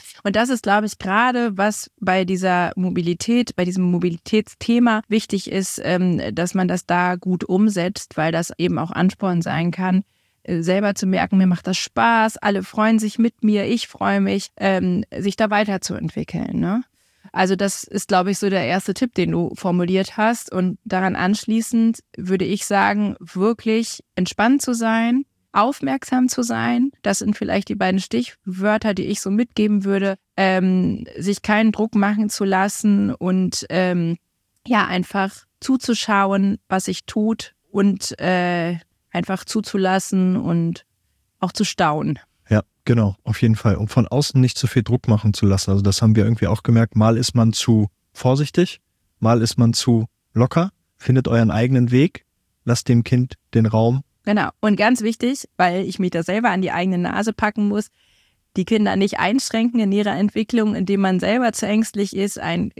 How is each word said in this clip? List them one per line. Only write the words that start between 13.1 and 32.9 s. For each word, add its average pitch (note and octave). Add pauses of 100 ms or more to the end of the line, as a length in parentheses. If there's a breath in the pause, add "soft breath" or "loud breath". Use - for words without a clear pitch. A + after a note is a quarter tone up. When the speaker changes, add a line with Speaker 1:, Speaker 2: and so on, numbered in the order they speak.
Speaker 1:
mit A#3
mir, G#3
ich A3+
freue G3
mich“, G3
ähm, F#3 (120)
sich G3
da G#3+
weiterzuentwickeln, -
ne? G3+ (500 soft breath)
Also F#3+
das G3
ist, -
glaub F3+
ich, G3
so G3+
der F#3
erste F3+
Tipp, B3
den E3+
du E3
formuliert F3+
hast. A3+
Und F#3
daran F#3
anschließend A3+ (180)
würde F#3
ich G3+
sagen, G3+
wirklich A3 (120)
entspannt A3
zu B3
sein, A#3 (260)
aufmerksam B3+
zu B3
sein. A#3+ (100)
Das G3+
sind G#3
vielleicht G3+
die G#3
beiden F#3+
Stichwörter, G#3+
die F#3
ich G3+
so F#3+
mitgeben G#3
würde. G3 (200)
Ähm, F#3 (120)
sich F#3+
keinen G#3+
Druck A3
machen G#3
zu -
lassen G3+